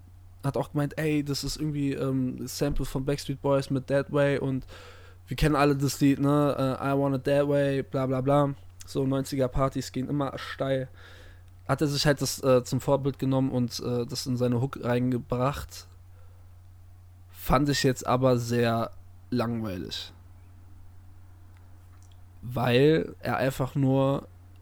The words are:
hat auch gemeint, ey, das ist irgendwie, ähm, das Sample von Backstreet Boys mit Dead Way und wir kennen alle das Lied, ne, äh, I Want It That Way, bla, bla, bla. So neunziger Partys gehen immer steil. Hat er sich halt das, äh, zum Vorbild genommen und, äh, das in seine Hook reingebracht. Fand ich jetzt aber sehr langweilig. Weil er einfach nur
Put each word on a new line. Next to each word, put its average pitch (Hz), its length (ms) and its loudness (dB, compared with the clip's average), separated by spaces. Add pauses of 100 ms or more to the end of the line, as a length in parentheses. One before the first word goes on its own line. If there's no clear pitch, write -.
(440)
hat 139 140 0
auch - 140 -4
gemeint, 143 260 -2
ey, 151 260 0
das 143 180 -4
ist 139 140 -6
irgendwie, 143 380 -2
ähm, 131 460 0
das 123 180 -8
Sample 143 260 0
von 135 220 -4
Backstreet 143 340 -2
Boys 139 300 2
mit 131 180 -2
Dead 139 240 2
Way 143 280 2
und 131 260 -4 (600)
wir 127 120 -6
kennen 151 180 4
alle 143 180 6
das 139 280 -2
Lied, 139 180 6
ne, 139 640 2
äh, 131 40 0
I 139 120 0
Want 139 180 2
It 131 80 -6
That 143 240 2
Way, 139 340 2
bla, 131 220 -4
bla, 131 160 0
bla. 139 320 4 (320)
So 139 220 -2
neunziger 135 420 0
Partys 135 440 -2
gehen 131 180 -4
immer 139 260 -2
steil. 135 540 -4 (760)
Hat 135 140 0
er 160 60 2
sich 143 180 0
halt 147 160 4
das, - 220 -4
äh, 127 200 6
zum 127 200 -2
Vorbild 139 360 0
genommen 131 340 2
und, 123 280 -2
äh, 123 240 -2
das - 220 -8
in 123 100 0
seine 120 240 2
Hook 135 240 -4
reingebracht. 123 1000 -2 (1400)
Fand 143 380 2
ich 139 140 0
jetzt 135 240 0
aber 127 320 4
sehr 117 540 0 (380)
langweilig. 117 840 -4 (2250)
Weil 127 800 2
er 120 160 -2
einfach 135 380 -2
nur 135 520 2 (360)